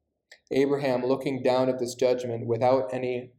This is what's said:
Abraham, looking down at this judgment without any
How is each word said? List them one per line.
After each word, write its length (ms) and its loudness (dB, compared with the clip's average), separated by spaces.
Abraham, 540 2
looking 380 -2
down 240 2
at 120 0
this 160 -6
judgment 520 0
without 460 2
any 460 -6